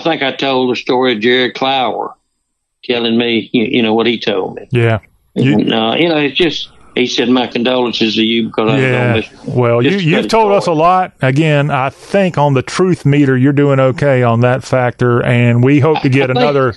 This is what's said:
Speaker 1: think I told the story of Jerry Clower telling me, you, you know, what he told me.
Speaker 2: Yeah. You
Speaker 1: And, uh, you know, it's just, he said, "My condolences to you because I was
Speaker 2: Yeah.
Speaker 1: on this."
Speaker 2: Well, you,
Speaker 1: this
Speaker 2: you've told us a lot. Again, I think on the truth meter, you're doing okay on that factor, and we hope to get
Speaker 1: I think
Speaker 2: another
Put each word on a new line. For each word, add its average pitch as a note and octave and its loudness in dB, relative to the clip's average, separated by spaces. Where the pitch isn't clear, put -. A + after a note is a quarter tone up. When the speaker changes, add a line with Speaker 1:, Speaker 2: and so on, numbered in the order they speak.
Speaker 1:
think D#3+ -2
I C3+ -2
told C3 -2
the A#2+ -2
story B2+ -2
of G#2+ -4
Jerry B2 0
Clower A#2+ -4
telling A#2 -2
me, A#2 -2
you, A#2+ 0
you A#2+ 0
know, A2 0
what A2+ 2
he A#2 -2
told F#2+ -4
me. - -16
Speaker 2:
Yeah. A#2 0
You B2+ 0
Speaker 1:
And, - 0
uh, A2+ -2
you E3 2
know, D#3+ 0
it's C#3+ -2
just, - -2
he B2 0
said, A#2+ -2
"My B2+ 2
condolences A#2+ -2
to A2+ 0
you A2+ 0
because A2 -2
I A2+ 2
was C3 0
Speaker 2:
Yeah. B2 0
Speaker 1:
on A#2+ 0
this." - -18
Speaker 2:
Well, A#2+ 2
you, C#3 0
Speaker 1:
this G3 -2
Speaker 2:
you've F3 0
told A3 2
us G3+ 0
a F3 0
lot. F3 2
Again, C#3+ 0
I C#3 -2
think - -2
on C#3+ 2
the B2+ 2
truth F3+ -2
meter, C#3+ 2
you're C3+ 2
doing C#3 2
okay C3 2
on A#2 2
that B2 2
factor, B2 0
and A#2+ 2
we C#3 4
hope D3+ 0
to C#3+ 0
get C3+ 2
Speaker 1:
I C3 -2
think C#3 0
Speaker 2:
another C#3 0